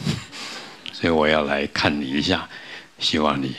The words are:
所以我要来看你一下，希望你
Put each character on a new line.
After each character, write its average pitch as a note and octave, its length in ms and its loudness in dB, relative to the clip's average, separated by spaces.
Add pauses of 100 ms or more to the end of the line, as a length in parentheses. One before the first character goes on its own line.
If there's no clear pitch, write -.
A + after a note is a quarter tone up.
(920)
所 - 180 0
以 E2 40 4
我 D2+ 140 6
要 D#2 160 6
来 C#2+ 240 0
看 D2+ 340 0
你 C2 80 -4
一 C#2+ 120 0
下， F2 260 2 (520)
希 - 200 0
望 D2 220 2
你 C2 180 -4